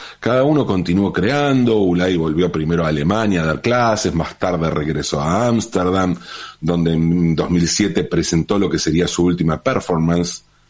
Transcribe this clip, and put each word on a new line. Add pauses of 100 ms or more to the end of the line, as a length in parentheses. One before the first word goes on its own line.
(200)
Cada
uno
continuó
creando.
Ulay
volvió
primero
a
Alemania
a
dar
clases,
más
tarde
regresó
a
Ámsterdam, (440)
donde
en
dos
mil
siete
presentó
lo
que
sería
su
última
performance, (260)